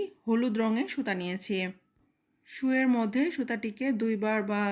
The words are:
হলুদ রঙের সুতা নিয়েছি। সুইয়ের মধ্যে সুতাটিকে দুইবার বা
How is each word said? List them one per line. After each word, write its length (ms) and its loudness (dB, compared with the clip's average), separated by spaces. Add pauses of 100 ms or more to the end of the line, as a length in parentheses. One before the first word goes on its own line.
(200)
হলুদ 360 2
রঙের 320 2
সুতা 260 -2
নিয়েছি। 420 -4 (920)
সুইয়ের 400 2
মধ্যে 420 2
সুতাটিকে 600 -4
দুইবার 500 0
বা 300 0